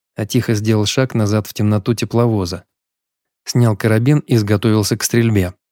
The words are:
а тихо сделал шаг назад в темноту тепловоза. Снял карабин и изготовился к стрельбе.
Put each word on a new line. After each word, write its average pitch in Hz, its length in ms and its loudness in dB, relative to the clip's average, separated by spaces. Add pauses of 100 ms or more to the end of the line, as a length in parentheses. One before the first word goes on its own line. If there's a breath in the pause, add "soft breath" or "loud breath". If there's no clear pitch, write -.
(160)
а 110 100 -6
тихо 117 300 -2
сделал 107 300 0
шаг 131 280 -2
назад 107 320 0
в - 80 -16
темноту 107 400 0
тепловоза. 107 720 -2 (800)
Снял 117 300 2
карабин 120 440 2
и - 160 0
изготовился 107 600 0
к - 60 -6
стрельбе. 107 500 0 (180)